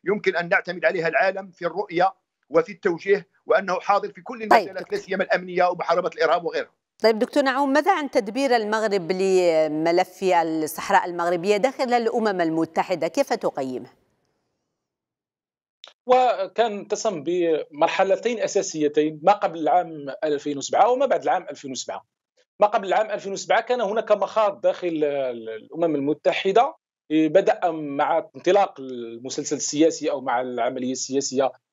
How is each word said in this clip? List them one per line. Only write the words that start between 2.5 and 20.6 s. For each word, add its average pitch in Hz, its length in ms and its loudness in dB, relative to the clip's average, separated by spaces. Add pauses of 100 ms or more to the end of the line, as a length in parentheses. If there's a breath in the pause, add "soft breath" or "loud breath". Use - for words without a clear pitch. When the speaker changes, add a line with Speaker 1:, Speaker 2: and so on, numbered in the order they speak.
Speaker 1:
وفي 165 220 2
التوجيه، 185 560 -2 (180)
وأنه 185 340 2
حاضر 196 320 0
في 180 100 -20
كل 247 160 -14
Speaker 2:
طيب، 214 140 2
Speaker 1:
المجالات، 196 220 4
لا 185 60 -8
Speaker 2:
دكتور. 196 180 -8
Speaker 1:
سيما 185 260 -4
الأمنية 180 400 0
ومحاربة 175 500 0
الإرهاب 165 300 0
وغيرها. 151 260 -4 (320)
Speaker 2:
طيب 220 160 4
دكتور 277 240 0
نعوم، 269 300 0
ماذا 302 200 2
عن 302 180 -2
تدبير 247 460 0
المغرب 208 560 0
لملف 175 1120 2
الصحراء 170 840 2
المغربية 175 520 0
داخل 262 360 0
الأمم 220 480 0
المتحدة؟ 165 680 0
كيف - 240 -2
تقيمه؟ 135 580 -4 (2250)
Speaker 3:
وكان 226 720 2
اتسم 185 420 -4
بمرحلتين 175 1160 0
أساسيتين، 156 840 0
ما 185 100 6
قبل 185 260 0
العام 156 480 0 (180)
ألفين 147 340 -2
وسبعة 196 320 2